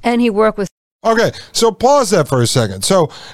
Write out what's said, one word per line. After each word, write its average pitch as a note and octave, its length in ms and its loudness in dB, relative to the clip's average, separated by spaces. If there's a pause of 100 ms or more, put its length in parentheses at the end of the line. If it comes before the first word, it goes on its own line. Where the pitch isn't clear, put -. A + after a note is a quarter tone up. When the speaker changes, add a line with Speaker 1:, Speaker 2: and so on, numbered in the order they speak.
Speaker 1:
And A#3+ 180 0
he A#3+ 80 2
worked G#3+ 280 0
with G3 120 -6 (320)
Speaker 2:
Okay, A3 300 0 (220)
so A3+ 180 0
pause B3+ 380 2
that E3+ 180 2
for B2+ 140 0
a A#2 60 2
second. G2 360 -2
So, F3+ 260 2 (240)